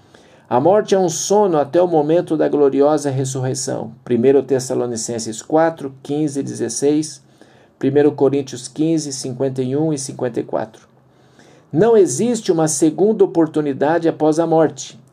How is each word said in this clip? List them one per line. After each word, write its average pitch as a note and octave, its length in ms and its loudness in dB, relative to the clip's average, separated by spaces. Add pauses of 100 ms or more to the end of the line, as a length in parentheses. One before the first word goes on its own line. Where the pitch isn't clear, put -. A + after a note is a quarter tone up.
(500)
A A#2+ 100 0
morte G#3 340 2
é F#3+ 60 4
um F#3 80 2
sono F#3+ 500 0
até C#3+ 240 2
o F3+ 60 4
momento E3 480 2
da D3+ 140 0
gloriosa C#3+ 600 2
ressurreição. C3 840 -4 (100)
Primeiro C3 400 4
Tessalonicenses B2 960 -4
quatro, D#3 640 -2
quinze C#3+ 380 -4
e - 20 -4
dezesseis, C3 800 -4 (560)
primeiro C#3+ 320 2
Coríntios C3+ 560 -2
quinze, D3+ 460 -2
cinquenta C3 480 -6
e B2+ 140 -2
um D#3 180 0
e C#3+ 40 -2
cinquenta B2+ 440 -6
e - 20 -4
quatro. - 460 -8 (840)
Não G#3+ 240 4
existe G3+ 560 2
uma D#3+ 160 2
segunda E3+ 560 0
oportunidade D#3 840 0
após D#3 280 0
a E3 80 2
morte. D#3+ 540 0 (140)